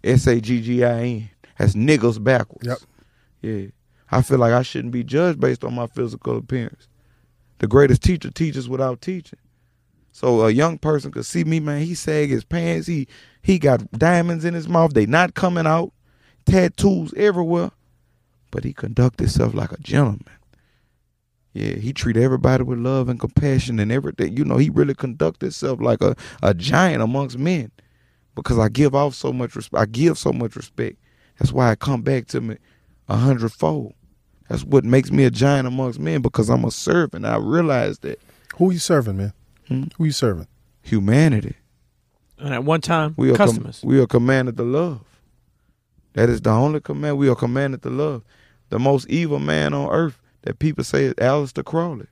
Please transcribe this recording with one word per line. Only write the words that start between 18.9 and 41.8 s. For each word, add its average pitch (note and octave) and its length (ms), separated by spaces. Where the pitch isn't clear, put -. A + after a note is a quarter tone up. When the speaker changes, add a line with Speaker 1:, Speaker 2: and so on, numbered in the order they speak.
Speaker 1:
himself - 340
like G2+ 160
a - 80
gentleman. A#2+ 460
Yeah, G2+ 220
he G#2+ 180
treat A2+ 240
everybody C3 480
with B2 160
love B2+ 280
and A#2+ 120
compassion C3 580
and G#2 140
everything. A2+ 440
You D3 80
know, C3+ 120
he D3+ 140
really C#3+ 240
conduct - 480
himself B2+ 380
like A#2 220
a, G2 140
a G2+ 100
giant C#3 480
amongst B2 380
men D3+ 320
because A#2 240
I A2 100
give C3 280
off C#3+ 180
so C3+ 180
much B2+ 200
resp-, - 260
I G#2+ 80
give C3+ 320
so C#3 140
much A#2+ 240
respect. - 400
That's - 140
why B2+ 180
I G#2+ 60
come C3 260
back B2+ 260
to B2+ 120
me A2+ 160
a G#2 80
hundredfold. B2+ 800
That's - 160
what C#3 200
makes C3 280
me C#3 100
a B2+ 80
giant C3 380
amongst B2+ 320
men, D3+ 220
because A2+ 280
I'm B2 140
a A2+ 80
servant. - 520
I A2 120
realize A#2+ 640
that. - 200
Speaker 2:
Who F#3 160
you F3 80
serving, A#2 360
man? G2 160
Speaker 1:
Hmm? C3 160
Speaker 2:
Who D#3+ 100
you D3+ 40
serving? G2+ 380
Speaker 1:
Humanity. A2+ 720